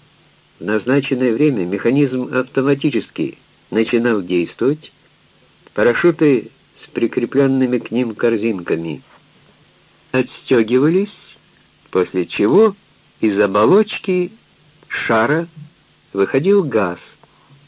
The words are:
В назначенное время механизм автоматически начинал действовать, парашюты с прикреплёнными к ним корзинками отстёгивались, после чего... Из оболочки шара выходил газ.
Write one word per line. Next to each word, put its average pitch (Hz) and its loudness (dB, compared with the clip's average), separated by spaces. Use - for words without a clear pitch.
В - -14
назначенное 123 0
время 123 0
механизм 127 0
автоматически 127 -2
начинал 113 0
действовать, 90 -2
парашюты 143 2
с - -20
прикреплёнными 127 0
к - -8
ним 113 -4
корзинками 90 -4
отстёгивались, 131 0
после 90 -2
чего... 180 2
Из 101 0
оболочки 175 0
шара 139 -2
выходил 151 2
газ. 104 -2